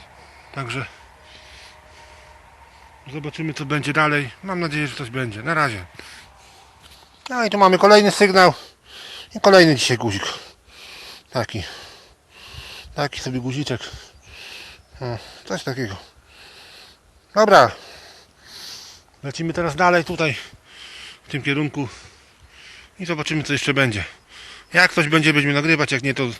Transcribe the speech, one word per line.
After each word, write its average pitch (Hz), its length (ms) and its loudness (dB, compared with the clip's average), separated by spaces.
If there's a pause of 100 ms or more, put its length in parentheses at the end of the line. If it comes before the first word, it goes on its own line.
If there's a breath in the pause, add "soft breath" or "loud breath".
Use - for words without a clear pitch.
(540 loud breath)
Także 123 320 -8 (2250 loud breath)
zobaczymy, 151 420 -8
co 156 100 -10
będzie 139 280 -2
dalej. 147 380 0 (120)
Mam 190 180 -6
nadzieję, 151 260 -4
że 123 100 -10
coś 127 140 -12
będzie. 117 320 -8
Na 160 120 -4
razie. 120 300 -2 (1500 loud breath)
No 247 140 -2
i 208 60 0
tu 202 80 -2
mamy 185 200 6
kolejny 208 320 6
sygnał. 185 440 6 (800 loud breath)
I 220 60 -12
kolejny 175 360 8
dzisiaj 120 220 0
guzik. 104 240 -4 (1080 loud breath)
Taki. 110 320 -6 (1300 loud breath)
Taki 143 260 -6
sobie 131 200 -6
guziczek. 127 400 -6 (1200 loud breath)
O, 120 180 -8 (260 loud breath)
coś - 180 -8
takiego. 120 340 -8 (1400 loud breath)
Dobra. 190 360 8 (1500 loud breath)
Lecimy 160 300 -6
teraz 165 240 -4
dalej 175 280 4
tutaj, 160 320 -4 (920 loud breath)
w - 20 -16
tym 139 120 -6
kierunku. 143 460 -4 (1120 loud breath)
I 180 60 -10
zobaczymy, 156 360 -4
co 143 100 -6
jeszcze 139 220 -2
będzie. 117 300 0 (680 loud breath)
Jak 180 200 4
coś 156 160 0
będzie, 156 240 2
będziemy 143 220 0
nagrywać. 147 380 0
Jak 127 100 -2
nie, 135 120 -4
to 139 80 -4 (180)